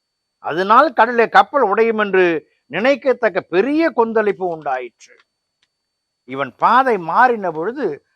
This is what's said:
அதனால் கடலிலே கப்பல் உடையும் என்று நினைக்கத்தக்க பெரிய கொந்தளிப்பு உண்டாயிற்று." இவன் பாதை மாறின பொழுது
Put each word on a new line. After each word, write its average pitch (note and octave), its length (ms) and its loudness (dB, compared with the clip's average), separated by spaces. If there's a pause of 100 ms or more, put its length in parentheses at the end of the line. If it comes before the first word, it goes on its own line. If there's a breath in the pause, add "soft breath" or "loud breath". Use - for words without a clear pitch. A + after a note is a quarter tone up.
(380)
அதனால் G3+ 540 2
கடலிலே A3+ 360 2
கப்பல் C4+ 340 2
உடையும் A3 360 0
என்று F#3+ 260 2 (420)
நினைக்கத்தக்க A#3 760 -2
பெரிய C#4+ 500 0
கொந்தளிப்பு G#3+ 560 -2
உண்டாயிற்று." C3 680 -8 (1080)
இவன் C3 320 -8
பாதை A3+ 420 2
மாறின G3 520 0
பொழுது F3 640 -8